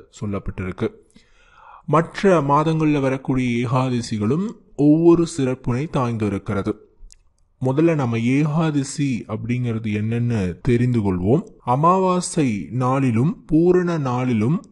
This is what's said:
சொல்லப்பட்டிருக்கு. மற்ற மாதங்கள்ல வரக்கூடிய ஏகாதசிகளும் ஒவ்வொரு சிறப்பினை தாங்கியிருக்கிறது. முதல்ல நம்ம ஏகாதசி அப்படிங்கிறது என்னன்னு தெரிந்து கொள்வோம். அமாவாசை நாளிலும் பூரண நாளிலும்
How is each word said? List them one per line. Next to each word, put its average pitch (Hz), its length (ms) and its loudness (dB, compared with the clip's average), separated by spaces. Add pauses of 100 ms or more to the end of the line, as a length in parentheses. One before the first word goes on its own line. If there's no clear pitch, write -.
(120)
சொல்லப்பட்டிருக்கு. 98 760 -6 (1000)
மற்ற 165 560 2
மாதங்கள்ல 151 560 2
வரக்கூடிய 131 560 0
ஏகாதசிகளும் 123 920 -2 (340)
ஒவ்வொரு 165 460 6
சிறப்பினை 127 600 -4
தாங்கியிருக்கிறது. 107 840 -2 (920)
முதல்ல 143 320 2
நம்ம 123 220 -2 (120)
ஏகாதசி 147 800 0 (200)
அப்படிங்கிறது 113 680 -4
என்னன்னு 113 480 -2 (200)
தெரிந்து 120 400 2
கொள்வோம். 98 440 0 (220)
அமாவாசை 175 800 0 (280)
நாளிலும் 131 580 0 (100)
பூரண 175 580 2
நாளிலும் 127 580 0 (140)